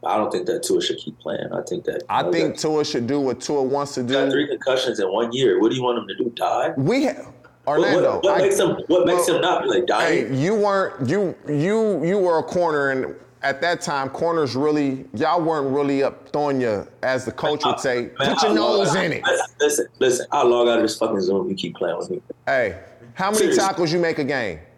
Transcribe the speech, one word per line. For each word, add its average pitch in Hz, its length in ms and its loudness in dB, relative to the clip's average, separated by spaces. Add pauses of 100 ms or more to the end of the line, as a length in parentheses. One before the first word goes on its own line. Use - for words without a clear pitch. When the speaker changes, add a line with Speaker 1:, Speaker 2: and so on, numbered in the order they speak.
Speaker 1:
I 92 120 0
don't 104 140 0
think 90 140 -4
that 85 160 -2
Tua 87 220 0
should - 160 -4
keep - 180 -14
playing. - 340 -8
I - 120 -4
think - 220 -8
that, - 240 -4
Speaker 2:
I 113 100 0
Speaker 1:
you 143 80 0
know, 175 40 0
Speaker 2:
think 160 240 0
Speaker 1:
that - 60 -10
Speaker 2:
Tua 151 240 0
should 127 220 -4
do 143 120 0
what 127 220 -2
Tua 143 220 -2
wants 139 320 -2
to 131 80 -2
Speaker 1:
Got 139 220 2
Speaker 2:
do. 139 60 0
Speaker 1:
three 143 160 0
concussions 127 520 -2
in 95 120 0
one 117 200 0
year. 117 280 2
What 110 120 4
do 135 40 -2
you 131 60 -2
want 123 160 0
him 113 120 -8
to - 60 -8
do, 123 200 -4
die? 123 420 -2
Speaker 2:
We 220 300 2
ha-, - 60 -2
Speaker 1:
What, - 200 -14 (460)
Speaker 2:
Orlando, 160 360 4
Speaker 1:
what, 92 80 -4
what 190 160 4
Speaker 2:
I, - 40 4
Speaker 1:
makes - 160 2
him, 175 260 2
what 175 220 4
makes 175 200 2
Speaker 2:
well, 165 100 2
Speaker 1:
him - 40 0
not, - 260 0
like, - 200 2
dying? 135 440 2
Speaker 2:
hey, 131 80 0
you 175 140 2
weren't, 196 560 0
you, 180 240 0 (140)
you, 175 580 0
you 196 140 2
were 175 180 4
a 156 60 0
corner, 156 480 2
and 131 240 -2 (260)
at 135 200 -2
that 170 200 0
time, 135 280 -2
corners 160 460 -2
really, 143 500 0 (100)
y'all 156 260 2
weren't 147 340 0
really 139 280 2
up - 280 -4
throwing 143 300 0
you, 107 260 0 (140)
as 127 240 0
the - 60 -4
coach 151 340 -2
would 139 140 0
say, 123 400 -2
Speaker 1:
Man, 135 160 2
Speaker 2:
"Put - 80 0
your - 80 2
Speaker 1:
I - 20 2
log - 320 2
Speaker 2:
nose - 100 0
Speaker 1:
out. 185 100 0
Speaker 2:
in 160 60 -2
it." - 140 -6
Speaker 1:
Listen, - 220 0 (120)
listen, 147 280 0 (100)
listen, - 340 2
I 139 120 2
log 120 240 4
out 117 100 4
of 110 60 4
this 110 160 0
fucking 104 220 0
Zoom. 92 280 0
You 95 60 -4
keep 87 220 -6
playing 87 200 -2
with 90 140 -8
me. 92 100 -6 (240)
Speaker 2:
Hey, 120 340 0 (360)
how 190 160 -2
many 214 80 0
Speaker 1:
Seriously. 196 240 4
Speaker 2:
tackles 180 280 0
you 175 80 0
make 165 200 0
a 151 40 0
game? 120 360 -4 (180)